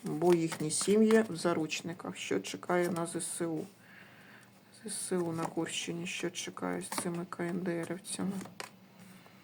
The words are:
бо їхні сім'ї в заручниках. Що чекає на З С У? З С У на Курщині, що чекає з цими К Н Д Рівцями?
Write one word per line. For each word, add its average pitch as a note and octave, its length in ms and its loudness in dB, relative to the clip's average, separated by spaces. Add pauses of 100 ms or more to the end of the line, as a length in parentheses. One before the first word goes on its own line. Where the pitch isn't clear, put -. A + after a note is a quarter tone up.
бо E3 300 6
їхні D#3+ 360 2
сім'ї A3 580 6
в E3 80 -4
заручниках. E3 800 -2
Що - 240 0
чекає F3+ 480 0
на E3+ 180 0
З F3 100 -8
С E3 300 -4
У? E3 200 -4 (1160)
З G#3 80 -6
С - 240 -2
У E3+ 160 0
на E3 120 -2
Курщині, E3+ 600 -4
що F3 240 -4
чекає F3+ 520 -4
з - 200 -4
цими F3 280 -4
К F3 140 -4
Н F3 140 -2
Д E3+ 300 -2
Рівцями? F#3 440 -4 (1120)